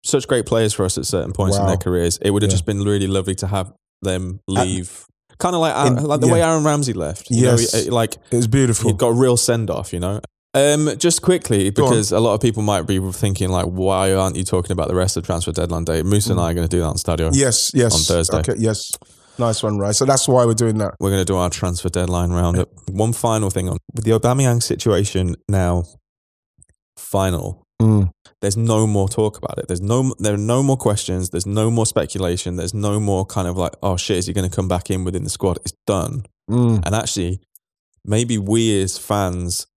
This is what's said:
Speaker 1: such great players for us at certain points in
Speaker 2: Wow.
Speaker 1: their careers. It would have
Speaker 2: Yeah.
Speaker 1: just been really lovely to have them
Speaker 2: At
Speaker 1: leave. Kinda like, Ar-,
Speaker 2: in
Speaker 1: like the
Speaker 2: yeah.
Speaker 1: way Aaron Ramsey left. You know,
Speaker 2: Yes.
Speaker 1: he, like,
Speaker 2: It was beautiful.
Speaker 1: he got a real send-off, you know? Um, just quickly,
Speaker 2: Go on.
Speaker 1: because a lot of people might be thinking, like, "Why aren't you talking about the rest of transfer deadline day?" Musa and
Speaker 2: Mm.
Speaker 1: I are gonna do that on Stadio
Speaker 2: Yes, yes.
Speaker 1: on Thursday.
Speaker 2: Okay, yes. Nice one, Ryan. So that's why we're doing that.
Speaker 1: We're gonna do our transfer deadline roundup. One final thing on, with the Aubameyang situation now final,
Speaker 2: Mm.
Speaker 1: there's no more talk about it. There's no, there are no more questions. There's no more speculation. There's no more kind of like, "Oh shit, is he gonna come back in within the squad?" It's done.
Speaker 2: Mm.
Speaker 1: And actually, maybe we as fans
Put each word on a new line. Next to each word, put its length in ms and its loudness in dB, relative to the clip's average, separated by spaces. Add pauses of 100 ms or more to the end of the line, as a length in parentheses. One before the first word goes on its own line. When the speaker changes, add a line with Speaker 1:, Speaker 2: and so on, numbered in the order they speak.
Speaker 1:
such 220 0
great 200 0
players 260 2
for 120 0
us 140 -2
at 80 -6
certain 260 -2
points 240 0
in 60 0
Speaker 2:
Wow. 60 2
Speaker 1:
their 80 2
careers. 460 0
It 100 2
would 100 2
have 80 2
Speaker 2:
Yeah. 40 0
Speaker 1:
just 120 -2
been 160 -2
really 240 0
lovely 300 -2
to 100 -6
have 260 -4 (300)
them 460 -4
Speaker 2:
At 180 0
Speaker 1:
leave. 380 -6 (340)
Kinda 200 0
like, 160 2
Ar-, 140 2
Speaker 2:
in 160 2
Speaker 1:
like 160 0
the 60 4
Speaker 2:
yeah. 80 6
Speaker 1:
way 80 4
Aaron 220 2
Ramsey 280 0
left. 380 -6
You 160 4
know, 100 6
Speaker 2:
Yes. 160 2 (120)
Speaker 1:
he, 60 -4
like, 280 0 (120)
Speaker 2:
It 60 0
was 100 2
beautiful. 440 2
Speaker 1:
he 60 0
got 120 2
a 60 2
real 240 4
send-off, 540 -2
you 60 -6
know? 220 -4 (340)
Um, 440 2
just 240 0
quickly, 480 2
Speaker 2:
Go 160 2
on. 40 4
Speaker 1:
because 220 2
a 80 2
lot 140 4
of 60 -2
people 220 0
might 200 0
be 160 0 (120)
thinking, 400 -2
like, 160 0
"Why 480 0
aren't 220 0
you 80 -4
talking 280 -2
about 160 -2
the 60 -2
rest 220 0
of 80 -4
transfer 280 -4
deadline 320 -2
day?" 180 -2
Musa 300 2
and 80 2
Speaker 2:
Mm. 40 2
Speaker 1:
I 60 0
are 40 -2
gonna 140 -2
do 120 0
that 60 0
on 100 -2
Stadio 380 0
Speaker 2:
Yes, 400 2
yes. 200 4
Speaker 1:
on 60 2
Thursday. 380 0
Speaker 2:
Okay, 200 -2
yes. 340 -2 (460)
Nice 240 0
one, 160 -2
Ryan. 160 0
So 100 0
that's 240 2
why 160 6
we're 100 4
doing 240 2
that. 220 -4
Speaker 1:
We're 100 2
gonna 140 2
do 120 0
our 120 0
transfer 400 -4
deadline 440 0
roundup. 360 2 (220)
One 240 0
final 340 0
thing 220 -2
on, 80 -4 (160)
with 100 -6
the 60 2
Aubameyang 520 2
situation 720 0 (120)
now 360 2 (1120)
final, 680 -2 (180)
Speaker 2:
Mm. 300 6 (320)
Speaker 1:
there's 140 0
no 300 2
more 220 2
talk 300 -2
about 200 -8
it. 100 -8
There's 120 -4
no, 380 0
there 160 0
are 40 -2
no 240 0
more 140 2
questions. 540 -2
There's 160 -6
no 240 0
more 160 2
speculation. 680 -2
There's 180 -6
no 260 0
more 240 0
kind 240 -4
of 80 -4
like, 160 -2 (100)
"Oh 140 0
shit, 220 -2
is 80 -2
he 60 -6
gonna 180 -2
come 180 -4
back 220 -4
in 140 -2
within 200 -4
the 60 -6
squad?" 340 -2
It's 80 -8 (140)
done. 380 -2 (260)
Speaker 2:
Mm. 340 2
Speaker 1:
And 100 -2
actually, 460 -4 (640)
maybe 340 0
we 440 0
as 160 -6
fans 680 -4 (120)